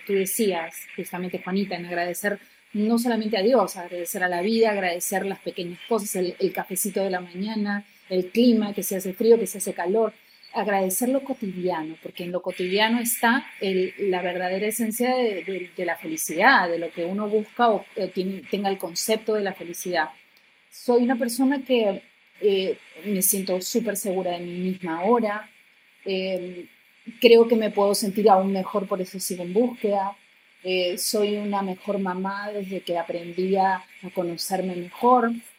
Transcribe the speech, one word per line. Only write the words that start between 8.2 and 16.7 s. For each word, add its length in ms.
clima, 480
que 80
se 140
hace 180
frío, 240
que 80
se 120
hace 140
calor, 400
agradecer 560
lo 140
cotidiano, 800
porque 220
en 80
lo 100
cotidiano 560
está 480
el, 380
la 220
verdadera 460
esencia 480
de, 300
de, 300
de 120
la 100
felicidad, 720
de 100